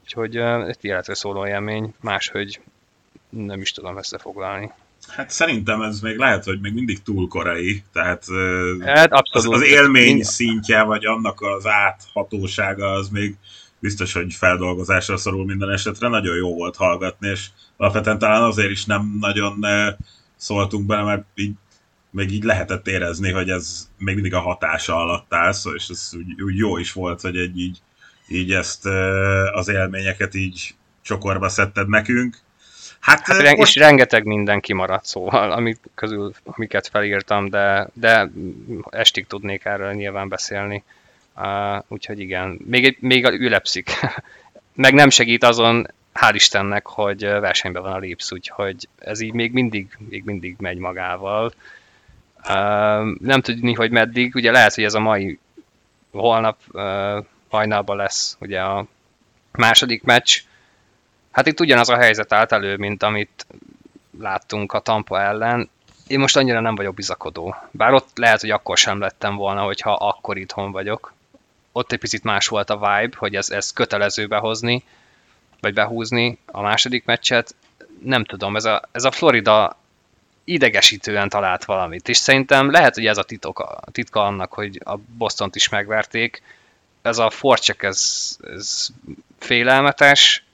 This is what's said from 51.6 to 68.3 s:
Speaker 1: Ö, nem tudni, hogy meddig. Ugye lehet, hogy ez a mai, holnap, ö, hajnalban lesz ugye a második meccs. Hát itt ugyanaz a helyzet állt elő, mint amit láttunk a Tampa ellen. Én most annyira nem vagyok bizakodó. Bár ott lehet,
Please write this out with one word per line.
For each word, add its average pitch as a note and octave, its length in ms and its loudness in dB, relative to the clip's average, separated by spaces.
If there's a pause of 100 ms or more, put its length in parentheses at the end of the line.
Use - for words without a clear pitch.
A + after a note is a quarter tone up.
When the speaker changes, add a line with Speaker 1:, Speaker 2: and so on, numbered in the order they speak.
Speaker 1:
Ö, G2 40 -2 (680)
nem C3 200 2
tudni, A#2+ 340 -2
hogy A2+ 160 0
meddig. A#2+ 440 2
Ugye A#2 160 4
lehet, A#2 240 8
hogy A2 100 0
ez G#2 100 0
a G#2+ 60 2
mai, G2+ 380 0 (720)
holnap, A2+ 480 0 (140)
ö, G2+ 460 -4 (300)
hajnalban G#2 480 -2
lesz - 440 -4
ugye F#2+ 200 -8
a G2 260 -4 (640)
második A#2 500 4
meccs. - 380 4 (880)
Hát C3+ 160 2
itt D#3 140 0
ugyanaz C3 280 6
a A#2+ 80 4
helyzet A2 360 4
állt A2 200 4
elő, G2+ 240 0
mint G2+ 260 -4
amit G#2 440 -4 (720)
láttunk G2+ 540 -6
a G#2+ 80 -2
Tampa G#2 400 -2
ellen. A2 500 -2 (360)
Én C3+ 120 -2
most C3+ 180 2
annyira B2+ 240 4
nem A2+ 140 -2
vagyok G2 200 -4
bizakodó. F2+ 640 -8 (140)
Bár A#2+ 220 2
ott C3+ 220 4
lehet, A#2 260 4